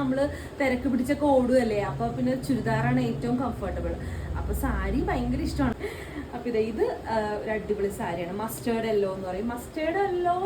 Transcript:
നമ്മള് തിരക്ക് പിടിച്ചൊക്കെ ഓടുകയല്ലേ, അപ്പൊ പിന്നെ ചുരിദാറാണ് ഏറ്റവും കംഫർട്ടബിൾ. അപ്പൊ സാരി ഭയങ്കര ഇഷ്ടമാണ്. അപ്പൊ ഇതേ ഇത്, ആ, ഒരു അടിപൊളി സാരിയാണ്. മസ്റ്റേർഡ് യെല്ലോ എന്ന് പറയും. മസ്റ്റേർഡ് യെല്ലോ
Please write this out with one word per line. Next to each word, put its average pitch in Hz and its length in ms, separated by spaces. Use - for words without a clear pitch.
നമ്മള് 269 240
തിരക്ക് 262 340
പിടിച്ചൊക്കെ 277 420
ഓടുകയല്ലേ, 240 440
അപ്പൊ 233 160
പിന്നെ 254 160
ചുരിദാറാണ് 226 540
ഏറ്റവും 240 340
കംഫർട്ടബിൾ. 175 500
അപ്പൊ - 140
സാരി 202 360
ഭയങ്കര 262 380
ഇഷ്ടമാണ്. 254 280
അപ്പൊ 240 160
ഇതേ 214 120
ഇത്, 330 120
ആ, 220 40
ഒരു 208 160
അടിപൊളി 202 340
സാരിയാണ്. 175 420
മസ്റ്റേർഡ് 226 480
യെല്ലോ 196 260
എന്ന് 190 140
പറയും. 208 240
മസ്റ്റേർഡ് 311 500
യെല്ലോ 359 420